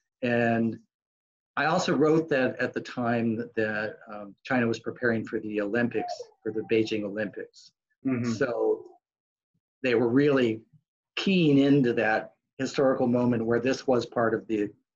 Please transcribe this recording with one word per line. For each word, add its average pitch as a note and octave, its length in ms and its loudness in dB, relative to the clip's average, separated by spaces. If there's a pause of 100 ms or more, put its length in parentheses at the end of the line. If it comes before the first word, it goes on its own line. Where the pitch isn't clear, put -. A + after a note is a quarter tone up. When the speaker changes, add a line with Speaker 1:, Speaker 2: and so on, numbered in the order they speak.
(220)
Speaker 1:
And A#2 560 0 (760)
I C#3 100 0
also E3+ 300 0
wrote D#3 320 4
that C3 320 0
at B2 120 -2
the - 80 -6
time A#2 560 -2 (200)
that, G#2+ 400 -4 (160)
um, G#2 320 -16
China A#2+ 240 0
was A2+ 100 -2
preparing - 460 -2
for A2+ 160 -6
the G#2+ 200 -4
Olympics, A2 520 -2 (300)
for A2 100 -6
the G#2+ 180 -4
Beijing A2 340 0
Olympics. - 680 -10 (340)
Speaker 2:
Mm-hmm. A#2 260 -2
Speaker 1:
So A2+ 520 -2 (1000)
they B2+ 140 2
were A#2+ 120 4
really B2+ 540 2 (540)
keying E3 420 4
into C#3 360 4
that G#2+ 380 -2 (260)
historical C3 480 0
moment A#2+ 380 0
where A#2 160 2
this C3 260 -2
was A#2+ 200 2
part A2+ 280 0
of G2+ 120 -4
the G#2 220 -2 (280)